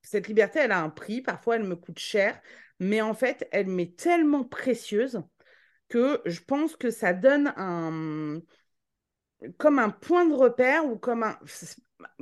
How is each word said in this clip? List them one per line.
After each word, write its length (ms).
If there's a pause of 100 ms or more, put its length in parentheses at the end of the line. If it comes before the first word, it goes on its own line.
cette 260
liberté, 320
elle 120
a 100
un 80
prix. 320
Parfois, 340
elle 80
me 120
coûte 220
cher. 420 (380)
Mais 220
en 140
fait, 380
elle 140
m'est 300
tellement 480
précieuse 800 (640)
que 380
je 140
pense 360
que 140
ça 240
donne 420
un, 840 (1160)
comme 200
un 120
point 360
de 80
repère 520
ou 100
comme 260
un, 160 (840)